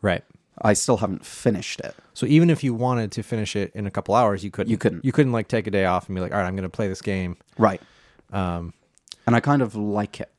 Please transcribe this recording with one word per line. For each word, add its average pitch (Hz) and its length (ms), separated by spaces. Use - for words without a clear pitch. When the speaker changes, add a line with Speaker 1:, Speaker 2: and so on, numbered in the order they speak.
Speaker 1:
Right. 90 220
Speaker 2:
I 107 120
still 113 240
haven't 95 280
finished - 560
it. - 140
Speaker 1:
So - 120
even 160 240
if 151 140
you 131 100
wanted 117 400
to 113 100
finish 107 320
it 101 180
in 101 140
a 98 40
couple - 240
hours, 104 280
you 101 80
couldn't. - 200
Speaker 2:
You 110 60
couldn't. - 260
Speaker 1:
You 135 80
couldn't, 131 200
like, 113 160
take 110 200
a 104 40
day 95 140
off 90 220
and 98 80
be 92 60
like, 90 120
"All 101 60
right, 92 80
I'm 92 80
gonna 95 140
play 104 180
this 95 140
game." 95 360
Speaker 2:
Right. 101 240
Speaker 1:
Um, 87 420
Speaker 2:
And 117 80
I 117 40
kind 143 220
of 107 140
like 104 440
it. - 200